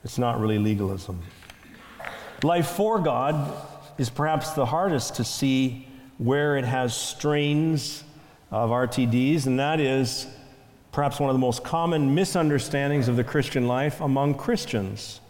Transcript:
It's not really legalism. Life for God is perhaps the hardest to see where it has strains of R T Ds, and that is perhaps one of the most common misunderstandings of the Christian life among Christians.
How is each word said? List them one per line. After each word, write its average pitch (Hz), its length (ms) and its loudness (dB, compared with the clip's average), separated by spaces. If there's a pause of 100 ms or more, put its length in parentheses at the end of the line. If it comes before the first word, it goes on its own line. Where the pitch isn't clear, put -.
It's - 140 -8
not 117 220 0
really 107 180 2
legalism. 98 640 -2 (1200)
Life 170 280 2
for 214 280 2
God 147 560 0 (460)
is 123 100 0
perhaps 151 420 0
the 139 140 0
hardest 156 500 0
to 123 80 -2
see 131 640 0 (300)
where 143 400 2
it 127 80 0
has 123 300 0
strains 147 1080 0 (460)
of 113 220 0
R 123 160 2
T 123 180 0
Ds, 131 400 2
and 131 140 2
that 156 200 0
is 131 460 0 (640)
perhaps 143 280 0
one 139 100 2
of 131 60 2
the 131 40 4
most 123 240 0
common 165 520 2
misunderstandings 143 920 2
of 120 80 2
the 120 80 2
Christian 135 440 0
life 139 340 0
among 139 320 2
Christians. 107 960 -4